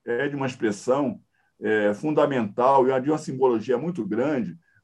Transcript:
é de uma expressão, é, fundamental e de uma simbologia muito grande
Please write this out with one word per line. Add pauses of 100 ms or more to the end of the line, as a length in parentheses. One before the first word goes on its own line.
é
de
uma
expressão, (400)
é,
fundamental
e
de
uma
simbologia
muito
grande (260)